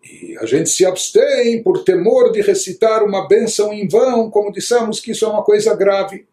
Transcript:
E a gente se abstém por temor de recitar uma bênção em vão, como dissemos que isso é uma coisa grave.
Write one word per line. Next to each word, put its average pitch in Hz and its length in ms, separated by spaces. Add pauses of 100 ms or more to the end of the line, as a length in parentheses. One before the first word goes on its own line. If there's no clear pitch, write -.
E - 340
a 113 80
gente 151 220
se - 160
abstém 233 760
por 185 200
temor 220 480
de 214 120
recitar 208 600
uma 196 240
bênção 208 460
em 202 160
vão, 226 420
como 202 220
dissemos 220 480
que 226 100
isso 214 140
é 208 40
uma 208 140
coisa 208 320
grave. 196 580